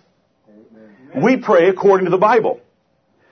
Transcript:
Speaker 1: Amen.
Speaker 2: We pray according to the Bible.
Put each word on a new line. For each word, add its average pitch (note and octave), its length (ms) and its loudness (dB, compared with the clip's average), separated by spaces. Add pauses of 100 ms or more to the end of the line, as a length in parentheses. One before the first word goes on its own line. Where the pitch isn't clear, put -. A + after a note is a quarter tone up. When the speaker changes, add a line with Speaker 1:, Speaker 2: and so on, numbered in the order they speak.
(480)
Speaker 1:
Amen. - 760 -16
Speaker 2:
We B3+ 120 0
pray G3 320 0
according F#3+ 380 0
to E3+ 40 -4
the F3+ 80 0
Bible. G#3+ 420 0 (720)